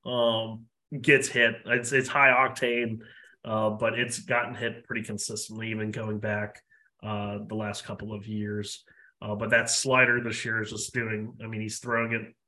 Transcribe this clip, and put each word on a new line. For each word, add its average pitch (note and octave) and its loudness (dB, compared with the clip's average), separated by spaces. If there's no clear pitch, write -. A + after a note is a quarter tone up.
um, A2+ 0
gets C3 6
hit. A#2 4
It's, A#2+ 0
it's C3 2
high C3+ 6
octane, A#2+ 2
uh, A2 2
but A2+ 0
it's A#2+ -2
gotten A#2+ -2
hit A#2 -6
pretty A2+ -6
consistently, A2 -8
even G#2+ -2
going A2 -6
back, G#2 -4
uh, G#2 -6
the A2 -8
last G#2+ -6
couple G#2 -8
of G#2 -10
years. G#2 -6
Uh, G#2+ -4
but G#2+ -4
that A#2 4
slider B2+ 4
this A2+ -4
year A2+ 0
is G#2+ -4
just - -8
doing, A2+ -2
I A2+ -10
mean, G#2+ -6
he's G#2+ -6
throwing A#2 0
it A2 -6